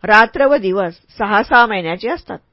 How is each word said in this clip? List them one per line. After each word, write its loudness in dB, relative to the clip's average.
रात्र 2
व 2
दिवस -2
सहा -2
सहा 4
महिन्याचे -6
असतात. -10